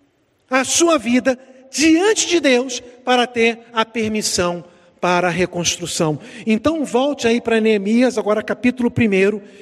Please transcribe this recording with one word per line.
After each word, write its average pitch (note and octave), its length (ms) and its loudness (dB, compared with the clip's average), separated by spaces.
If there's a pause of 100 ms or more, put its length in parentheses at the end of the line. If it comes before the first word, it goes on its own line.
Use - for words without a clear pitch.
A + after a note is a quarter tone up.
(480)
a C4 160 0
sua E4 340 2
vida B3 400 0 (320)
diante E4 560 2
de E4+ 140 0
Deus C4 400 0 (240)
para B3 220 2
ter A#3 340 -2 (120)
a A3 120 0
permissão G3+ 800 -4 (360)
para F3+ 280 0
a - 20 -2
reconstrução. E3 920 -2 (260)
Então C#4 380 0
volte C4 420 -2
aí A#3 140 2
para A#3 180 0
Neemias, A3 600 2
agora G#3 240 -2
capítulo A#3+ 480 -2
primeiro, G3+ 520 0 (200)